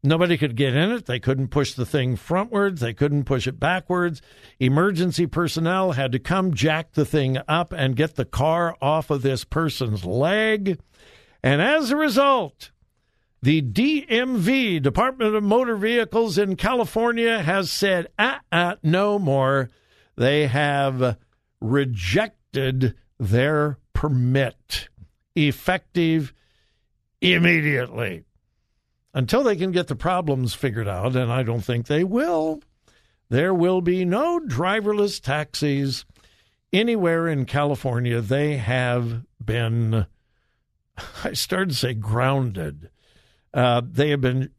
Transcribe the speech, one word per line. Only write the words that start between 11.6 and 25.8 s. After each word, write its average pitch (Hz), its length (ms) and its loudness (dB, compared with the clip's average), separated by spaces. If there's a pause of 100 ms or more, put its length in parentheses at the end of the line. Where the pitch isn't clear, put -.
as 269 300 2
a 294 60 2
result, 269 760 0 (680)
the 151 180 4
D 262 480 0
M 247 300 0
V, 208 420 2
Department 220 560 0
of 208 80 0
Motor 233 320 2
Vehicles 220 600 0
in 196 180 0
California, 233 880 0
has 180 260 0
said, 185 380 0 (100)
"Uh-uh, 175 640 0
no 202 380 2
more." 135 500 2 (460)
They 143 320 2
have 135 680 0 (420)
rejected 131 1400 0 (240)
their 143 600 2 (120)
permit, 131 960 0 (480)
effective 160 1000 0 (840)